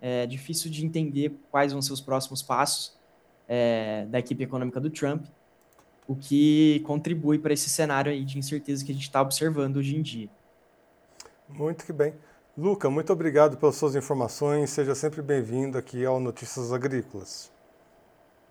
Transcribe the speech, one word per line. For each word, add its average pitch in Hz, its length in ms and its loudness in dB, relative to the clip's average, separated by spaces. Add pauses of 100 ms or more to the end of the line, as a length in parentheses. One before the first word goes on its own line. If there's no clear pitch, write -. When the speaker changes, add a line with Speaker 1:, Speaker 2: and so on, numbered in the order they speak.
Speaker 1:
É 123 260 -2
difícil 147 440 -6
de 156 140 -4
entender 147 540 -2 (120)
quais 143 220 2
vão 139 100 -4
ser 135 100 -2
os 135 80 -8
próximos 131 420 -4
passos, - 540 0 (500)
é, 113 600 0
da 117 120 -2
equipe 123 240 -4
econômica 127 380 -4
do 147 80 -2
Trump, 156 380 -4 (800)
o 135 80 -4
que 151 720 6
contribui 151 520 0
pra 151 140 0
esse 143 160 -2
cenário 143 420 0
aí 139 140 -4
de 135 140 -6
incerteza 139 460 -4
que 143 80 -6
a - 20 -4
gente 135 160 -8
tá 135 100 2
observando 139 560 0
hoje 139 200 0
em 160 60 0
dia. 117 260 -8 (1200)
Speaker 2:
Muito 151 360 -6
que - 80 -8
bem. 151 220 2 (420)
Luca, 190 320 2
muito 156 240 2
obrigado 151 440 6
pelas 143 200 4
suas 143 180 0
informações. 143 760 0
Seja 139 240 0
sempre 151 260 -4
bem-vindo 135 560 -2
aqui 123 280 -4
ao 131 160 2
Notícias 120 520 -6
Agrícolas. 127 760 -6 (1000)